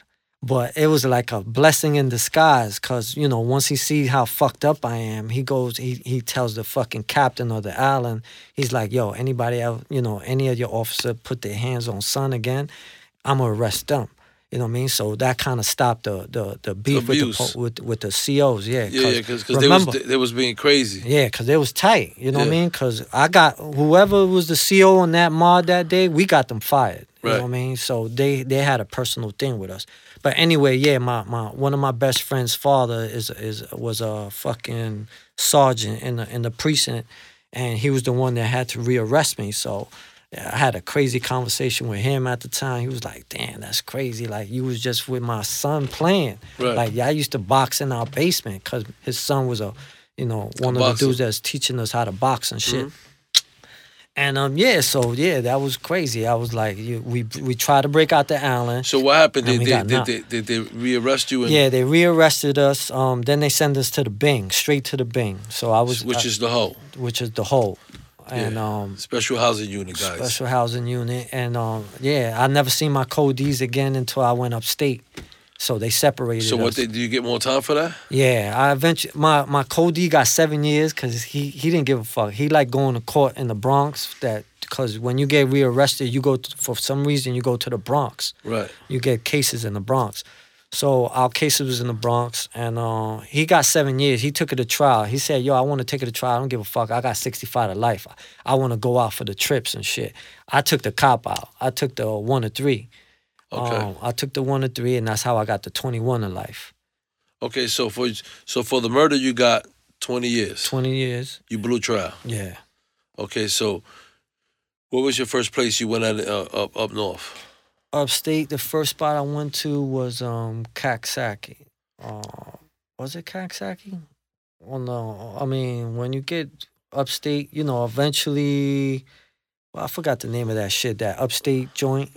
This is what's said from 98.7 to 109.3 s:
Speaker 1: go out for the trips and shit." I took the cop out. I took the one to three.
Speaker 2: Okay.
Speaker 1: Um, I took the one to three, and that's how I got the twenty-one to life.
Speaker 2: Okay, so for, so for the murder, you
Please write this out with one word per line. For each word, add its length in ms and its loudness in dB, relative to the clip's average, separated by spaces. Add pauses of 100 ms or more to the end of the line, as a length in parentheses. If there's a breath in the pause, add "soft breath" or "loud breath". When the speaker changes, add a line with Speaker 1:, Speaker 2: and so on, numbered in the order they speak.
Speaker 1:
go 220 2
out 140 0
for 100 -8
the 100 -6
trips 400 -2
and 120 -8
shit." 280 -6 (360 loud breath)
I 120 2
took 220 0
the 80 -2
cop 340 4
out. 240 -6 (120)
I 100 0
took 240 -4
the 160 -4
one 320 0
to 60 -2
three. 400 -2 (600 soft breath)
Speaker 2:
Okay. 280 -4
Speaker 1:
Um, 240 -4
I 100 -2
took 220 -6
the 100 -2
one 160 0
to 80 0
three, 300 -2
and 100 -2
that's 160 -2
how 140 0
I 80 0
got 180 -4
the 60 -14
twenty-one 500 -4
to 80 -4
life. 460 -12 (680)
Speaker 2:
Okay, 260 -4
so 220 0
for, 200 -2 (340 loud breath)
so 180 -4
for 200 0
the 80 0
murder, 260 6
you 160 2